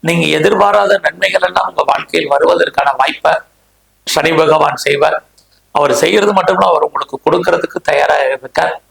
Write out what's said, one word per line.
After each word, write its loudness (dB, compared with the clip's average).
நீங்க 0
எதிர்பாராத 2
நன்மைகள் -2
எல்லாம் -2
உங்க -4
வாழ்க்கையில் -2
வருவதற்கான 2
வாய்ப்பை 0
சனி 0
பகவான் 2
செய்வார். 0
அவர் 0
செய்யறது 2
மட்டும் 0
இல்ல, 2
அவர் 2
உங்களுக்கு -8
கொடுக்கறதுக்கு -2
தயாராக 0
இருக்கார். -4